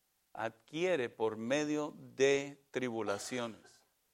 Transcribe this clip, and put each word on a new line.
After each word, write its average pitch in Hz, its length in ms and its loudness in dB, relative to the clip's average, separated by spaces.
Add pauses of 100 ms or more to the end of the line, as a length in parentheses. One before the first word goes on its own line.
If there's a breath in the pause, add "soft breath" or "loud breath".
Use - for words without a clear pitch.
(320)
adquiere 143 800 -2
por 110 260 0
medio 147 560 0 (240)
de 139 420 4 (120)
tribulaciones. 113 960 -4 (460)